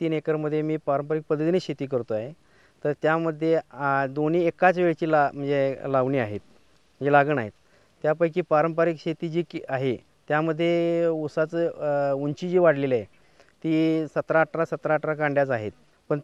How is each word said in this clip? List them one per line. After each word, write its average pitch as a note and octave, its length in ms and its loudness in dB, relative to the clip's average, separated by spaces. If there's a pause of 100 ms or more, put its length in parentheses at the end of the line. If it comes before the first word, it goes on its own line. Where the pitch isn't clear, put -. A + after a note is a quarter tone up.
तीन E3 120 -2
एकरमध्ये D3+ 500 -2
मी D#3 140 -2
पारंपरिक D3 520 -2
पद्धतीने D#3+ 320 0
शेती C#3+ 260 -8
करतो B2 280 -4
आहे. A#2+ 380 -8 (320)
तर D3 80 0 (100)
त्यामध्ये, D#3+ 560 2 (120)
आ, C#3 360 0
दोन्ही D3+ 380 0
एकाच F3 340 2
वेळची E3 320 0
ला-, C#3+ 240 4
म्हणजे C#3 500 0
लावणी C3+ 340 2
आहेत, G#2 280 -4
म्हणजे - 680 -8
लागण C#3+ 260 4
आहेत. G#2+ 120 -6 (520)
त्यापैकी D#3+ 380 0
पारंपरिक D#3+ 600 2
शेती E3 280 -6
जी E3 220 -2
की E3 180 -10
आहे, C3 280 -2 (320)
त्यामध्ये E3+ 760 0
ऊसाचं, D#3+ 640 -2
अ, C#3+ 460 -2
उंची D3 340 -4
जी F3+ 100 2
वाढलेली C#3 360 4
आहे, G#2+ 100 0 (600)
ती D#3+ 400 0 (100)
सतरा D#3+ 260 0
अठरा, D#3+ 240 0
सतरा D#3 300 -2
अठरा D3+ 200 -2
कांड्याच C#3+ 360 0
आहेत. G#2+ 220 -4 (360)
पण D3 160 -2